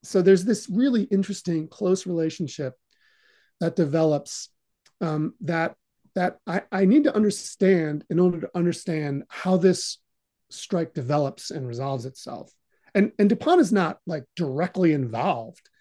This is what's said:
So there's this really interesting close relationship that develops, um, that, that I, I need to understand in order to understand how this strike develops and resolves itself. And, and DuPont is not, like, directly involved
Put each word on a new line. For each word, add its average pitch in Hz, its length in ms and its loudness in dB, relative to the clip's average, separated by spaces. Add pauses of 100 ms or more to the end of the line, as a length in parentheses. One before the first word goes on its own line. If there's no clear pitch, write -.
So - 180 0
there's 185 240 6
this 214 240 -2
really 233 340 2
interesting 180 640 -2
close 190 380 -2
relationship 160 680 -4 (840)
that 170 160 -2
develops, 156 760 0 (520)
um, 156 400 -4
that, 165 340 -2 (400)
that 180 300 -2
I, 190 160 -4 (100)
I 190 140 2
need 277 200 6
to 269 100 0
understand 185 960 0
in 165 100 0
order 180 220 2
to - 120 -10
understand 160 760 -2
how 185 280 0
this 180 400 2 (520)
strike - 440 -6
develops 139 580 -4
and 135 160 -8
resolves 123 380 -6
itself. - 460 -14 (420)
And, 208 240 4
and 208 120 4
DuPont 320 320 4
is 190 100 2
not, 180 340 0
like, 151 200 -6 (100)
directly 170 580 0
involved 123 760 -4 (140)